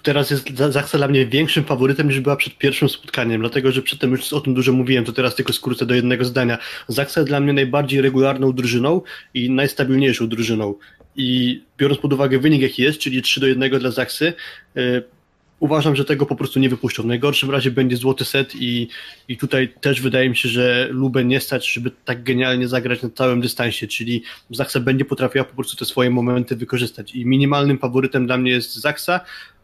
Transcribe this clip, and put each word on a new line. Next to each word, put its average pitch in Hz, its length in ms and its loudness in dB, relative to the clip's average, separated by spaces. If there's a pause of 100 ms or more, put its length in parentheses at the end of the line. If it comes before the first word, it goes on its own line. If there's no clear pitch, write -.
teraz 139 280 2
jest 139 260 -4
Za-, 139 140 2
Zaksa 143 280 0
dla 143 100 2
mnie 135 180 4
większym 143 380 2
faworytem 139 440 2
niż 135 120 0
była 139 160 2
przed - 220 -6
pierwszym 139 300 2
spotkaniem, 117 520 -2
dlatego 127 320 0
że 131 100 -2
przedtem 135 280 -2
już 127 220 -2
o 147 80 0
tym 135 140 0
dużo 127 180 4
mówiłem, 127 320 2
to 117 80 -4
teraz 127 220 0
tylko 123 180 -2
skrócę 123 340 -4
do 123 80 2
jednego 123 300 2
zdania. 120 340 0 (300)
Zaksa 139 320 -2
jest 143 100 0
dla 143 100 2
mnie 143 120 2
najbardziej 139 480 2
regularną 135 520 4
drużyną 127 480 2 (340)
i 123 160 0
najstabilniejszą 131 800 2
drużyną. 110 460 -2 (420)
I 127 460 -2 (160)
biorąc 139 220 2
pod 143 120 0
uwagę 135 260 4
wynik, 143 240 4
jaki 127 200 0
jest, 151 160 2
czyli 131 240 -2
trzy - 180 0
do 139 60 2
jednego 131 320 2
dla 127 120 -2
Zaksy, 135 420 -2 (440)
y, 123 260 0 (580)
uważam, 151 360 2
że 139 80 0
tego 143 220 0
po 131 100 -4
prostu 131 240 -2
nie 135 80 4
wypuszczą. 123 340 -2
W 110 40 -6
najgorszym 135 440 0
razie 135 200 0
będzie 123 260 0
złoty 131 280 0
set 139 300 -2
i, 120 340 -4 (400)
i 123 80 -8
tutaj 131 320 0 (120)
też 139 200 0
wydaje 131 300 2
mi 117 60 -4
się, - 120 -2
że 123 420 2
Lubę 127 340 0
nie 131 160 2
stać, - 320 -4
żeby 120 180 -6 (140)
tak 120 180 -6
genialnie 127 460 0
zagrać 123 340 -2
na 127 80 -4
całym 127 300 0
dystansie, 120 460 -2
czyli 117 360 -4 (280)
Zaksa 127 300 -4
będzie 131 240 2
potrafiła 131 400 0
po - 100 -10
prostu - 220 -8
te - 80 -10
swoje 123 260 0
momenty 123 460 0
wykorzystać 117 580 -6
i 123 120 -6
minimalnym 139 520 2
faworytem 131 480 0
dla 127 120 0
mnie 127 120 2
jest 123 240 -2
Zaksa, 147 460 -2 (440)